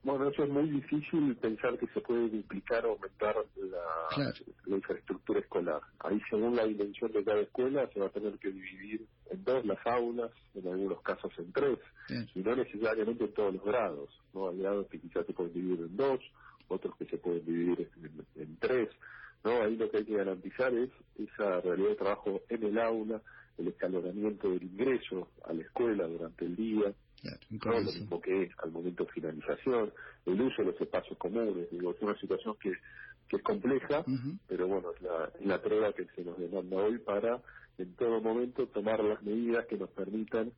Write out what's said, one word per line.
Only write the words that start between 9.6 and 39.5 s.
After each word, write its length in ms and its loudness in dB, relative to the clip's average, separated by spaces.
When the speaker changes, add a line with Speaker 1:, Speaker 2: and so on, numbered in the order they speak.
Speaker 1:
las 200 2
aulas, 440 2
en 120 -6
algunos 360 0
casos 340 -4
en 160 -10
tres, 260 4
Speaker 2:
Claro. 280 -4
Speaker 1:
y 40 -4
no 140 2
necesariamente 680 0
en 100 -2
todos 200 2
los 100 -6
grados, 460 0
¿no? 160 -2
Hay 80 -4
grados 320 0
que 100 -12
quizás 260 -4
se 60 -8
pueden 220 -2
dividir 260 0
en 160 -6
dos, 240 4
otros 300 -4
que 80 -6
se 120 -6
pueden 280 -2
dividir 500 2
en, 300 -16
en 160 -12
tres, 320 2
¿no? 60 2
Ahí 140 2
lo 120 2
que 100 2
hay 60 0
que 120 0
garantizar 560 0
es 160 2
esa 440 0
realidad 300 4
de 40 2
trabajo 540 0
en 120 -2
el 160 2
aula, 440 0
el 120 -2
escalonamiento 800 0
del 140 0
ingreso 680 -2
a 80 -6
la 80 -4
escuela 460 0
durante 360 -6
el 140 -4
día, 360 2
Speaker 2:
Claro, 160 -10
Speaker 1:
¿no? 100 -20
Lo 60 -8
Speaker 2:
incorrecto. 460 0
Speaker 1:
mismo 200 -4
que 280 0
al 100 -6
momento 340 -4
de 80 -16
finalización, 800 0
el 160 2
uso 200 2
de 120 2
los 80 -4
espacios 360 -4
comunes, 540 0
digo, 200 -2
es 100 -6
una 180 0
situación 420 -2
que, 120 -2
que 80 0
es 60 -2
compleja, 580 2
Speaker 2:
Ujú. 440 -2
Speaker 1:
pero 220 0
bueno, 260 0
es 80 -12
la, 380 -2
es 60 -6
la 160 2
prueba 320 4
que 120 -4
se 80 -8
nos 120 -6
demanda 380 -4
hoy 220 2
para 440 0
en 180 -8
todo 240 2
momento 480 0
tomar 340 0
las 220 2
medidas 440 2